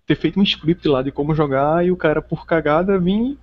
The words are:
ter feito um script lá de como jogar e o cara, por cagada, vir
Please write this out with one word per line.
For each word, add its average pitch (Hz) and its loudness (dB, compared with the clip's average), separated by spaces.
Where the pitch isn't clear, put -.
ter 151 2
feito 165 -2
um 208 4
script 170 -2
lá 131 2
de 135 -4
como 147 -2
jogar 151 2
e 185 2
o 180 -2
cara, 156 0
por - -8
cagada, 165 0
vir 214 -2